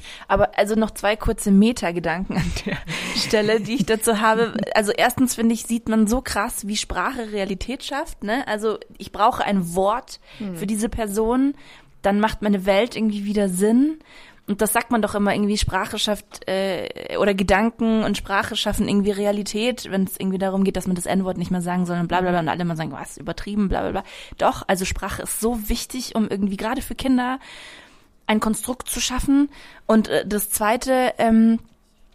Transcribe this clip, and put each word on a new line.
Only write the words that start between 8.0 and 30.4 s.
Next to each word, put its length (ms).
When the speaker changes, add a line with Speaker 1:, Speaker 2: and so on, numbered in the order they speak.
Speaker 1:
ne? 240
Also 300
ich 140
brauche 320
ein 320
Wort 440
Speaker 2:
Hm. 180
Speaker 1:
für 120
diese 220
Person, 640
dann 180
macht 220
meine 240
Welt 300
irgendwie 300
wieder 240
Sinn. 500
Und 140
das 120
sagt 180
man 100
doch 140
immer, 180
irgendwie 240
Sprache 400
schafft, 500
äh, 680
oder 160
Gedanken 720
und 120
Sprache 400
schaffen 320
irgendwie 220
Realität, 800
wenn 140
es 160
irgendwie 180
darum 260
geht, 120
dass 100
man 100
das 120
N-Wort 320
nicht 100
mehr 140
sagen 240
soll 100
und 100
bla 140
bla 80
bla 120
und 80
alle 120
immer 140
sagen, 160
„Was, 260
übertrieben, 520
bla 120
bla 100
bla.“ 120
Doch, 300
also 180
Sprache 380
ist 160
so 280
wichtig, 480
um 140
irgendwie 280
gerade 260
für 100
Kinder 460
ein 120
Konstrukt 500
zu 120
schaffen. 480
Und, 220
äh, 180
das 240